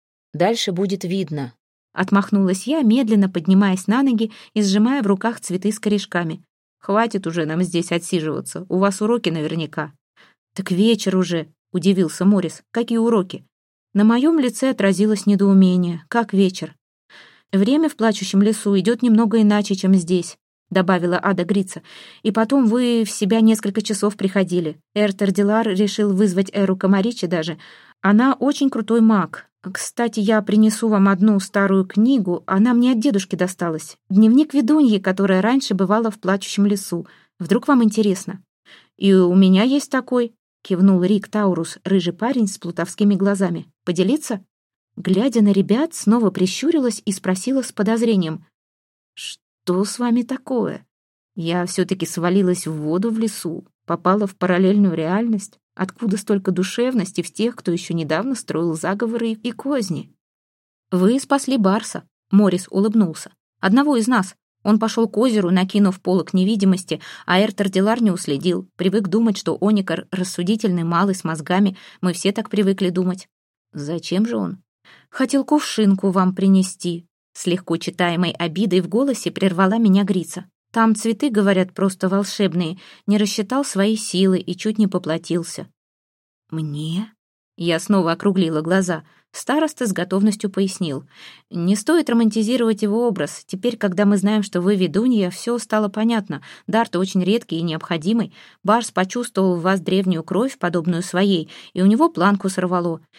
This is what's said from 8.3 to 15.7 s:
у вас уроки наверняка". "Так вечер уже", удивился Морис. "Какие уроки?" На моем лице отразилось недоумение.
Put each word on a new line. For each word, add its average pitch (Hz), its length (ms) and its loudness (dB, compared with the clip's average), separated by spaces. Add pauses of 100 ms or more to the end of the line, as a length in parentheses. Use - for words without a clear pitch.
у 180 100 -2
вас 196 220 0
уроки 226 300 -2
наверняка". 156 640 -6 (640)
"Так 190 160 -6
вечер 196 460 2
уже", 170 320 -2 (240)
удивился 180 520 0
Морис. 185 460 0
"Какие 233 280 -2
уроки?" 208 460 0 (500)
На 202 100 4
моем 254 340 4
лице 254 320 0
отразилось 202 560 0
недоумение. 185 800 4